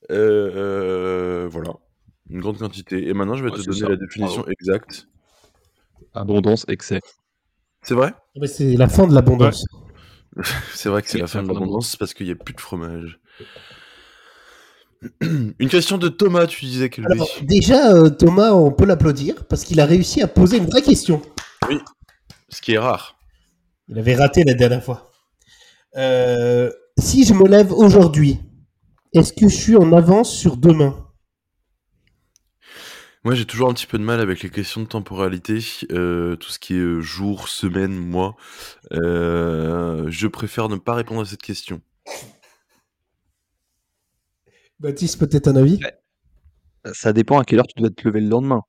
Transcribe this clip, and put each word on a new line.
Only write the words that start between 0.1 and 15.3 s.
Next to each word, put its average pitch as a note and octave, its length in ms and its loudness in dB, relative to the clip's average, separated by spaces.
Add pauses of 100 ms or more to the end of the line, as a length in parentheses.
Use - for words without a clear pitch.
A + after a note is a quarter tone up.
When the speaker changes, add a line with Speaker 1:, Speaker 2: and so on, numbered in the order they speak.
Speaker 1:
euh, G#2 440 0
euh, F#2 960 -6
voilà, E2 200 -12 (580)
une F2+ 100 -14
grande G2+ 180 -8
quantité. G2 520 -10
Et G2 40 -4
maintenant, G2 220 -6
je C3+ 80 -8
vais B2 80 -4
Speaker 2:
Ouais, A2 60 -12
Speaker 1:
te G#2+ 40 -12
Speaker 2:
c'est F2+ 60 -12
Speaker 1:
donner G2 140 -6
Speaker 2:
ça. G#2 80 -6
Speaker 1:
la G2 80 0
définition G2 440 -8
Speaker 2:
Bravo. - 160 -10
Speaker 1:
exacte. - 500 -8 (1040)
Speaker 2:
Abondance, G2+ 560 0
excès. F#2+ 320 -8 (800)
Speaker 1:
C'est - 140 -6
vrai ? C#3 180 0 (260)
Speaker 3:
Mais C#3+ 80 -6
c'est C3+ 300 -2
la B2 100 4
fin F#3+ 200 4
de D#3 60 4
l'abondance. B2+ 520 4 (680)
Speaker 1:
Ouais. - 80 -12
<laughs> - 300 -10
C'est - 160 -6
vrai G2+ 120 0
que - 80 -12
c'est - 80 -8
Speaker 2:
Oui, A2 40 -4
Speaker 1:
la F2 60 -6
fin F#2+ 140 -8
de F#2+ 60 -8
Speaker 2:
c'est - 0 -
la F#2 80 -4
fin F2+ 40 -8
de F#2+ 60 -4
Speaker 1:
l'abondance G#2+ 300 -6
parce - 180 -8
qu'il F#2 140 -12
y F2 40 -6
a E2+ 40 -6
plus - 180 -18
de - 80 -20
fromage. E2 580 -14 (1800)
<clears throat> - 200 -12
Une C3+ 480 -4